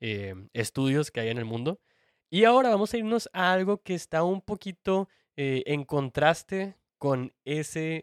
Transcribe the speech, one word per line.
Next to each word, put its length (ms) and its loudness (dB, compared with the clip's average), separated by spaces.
eh, 340 -6
estudios 600 0
que 80 -6
hay 80 -2
en 100 -4
el 60 -6
mundo. 360 -4
Y 140 4
ahora 260 6
vamos 220 2
a 60 -2
irnos 340 -2
a 200 2
algo 300 0
que 120 -4
está 300 -2
un 160 0
poquito, 680 -4
eh, 300 0
en 180 -2
contraste 920 0
con 340 -2
ese, 580 -4